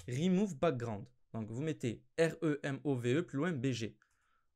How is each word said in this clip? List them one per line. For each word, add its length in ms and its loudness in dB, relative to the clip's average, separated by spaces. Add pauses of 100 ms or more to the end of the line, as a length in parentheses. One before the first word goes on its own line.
Remove 480 2
Background. 500 -2 (240)
Donc 180 -6
vous 120 -6
mettez 420 -4 (160)
R 220 4
E 220 2
M 200 -4
O 120 2
V 180 2
E, 120 2
plus 120 -6
loin, 160 0
B 140 0
G. 300 -2 (580)